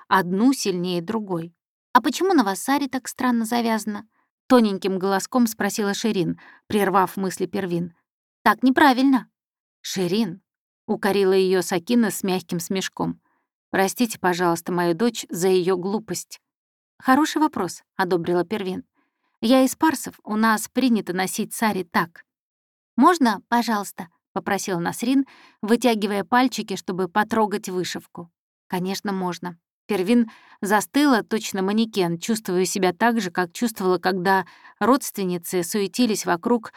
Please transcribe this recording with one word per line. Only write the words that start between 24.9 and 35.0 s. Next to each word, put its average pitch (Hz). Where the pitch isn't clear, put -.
вытягивая 214
пальчики, 226
чтобы 180
потрогать 214
вышивку. 175
"Конечно, 190
можно". 180
Первин 220
застыла, 220
точно 214
манекен, 196
чувствуя 190
себя 180
так 233
же, 185
как 180
чувствовала, 196
когда 185
родственницы 185